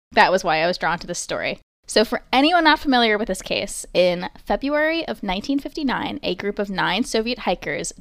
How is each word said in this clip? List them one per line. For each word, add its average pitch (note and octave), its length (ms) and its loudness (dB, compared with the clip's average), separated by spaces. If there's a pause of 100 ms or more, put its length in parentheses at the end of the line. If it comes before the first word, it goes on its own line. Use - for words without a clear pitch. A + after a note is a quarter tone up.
(120)
That F3+ 200 6
was F#3 120 2
why D#3+ 180 2
I E3 60 4
was F3+ 100 0
drawn E3+ 220 -2
to - 80 -14
this F3 100 -8
story. B2+ 420 -4 (280)
So G#3+ 180 4
for - 160 -4 (100)
anyone D#4+ 340 4
not D4+ 120 4
familiar A#3+ 400 2
with A3 120 -2
this F#3+ 120 -4
case, - 420 -6 (120)
in F3+ 340 2 (160)
February D4 640 0
of - 160 -8
nineteen G#3 340 -2
fifty-nine, C4+ 640 -4
a F3+ 140 -2
group G3+ 240 -6
of G3+ 100 -4
nine F3+ 340 0
Soviet A#3+ 360 -2
hikers - 600 -4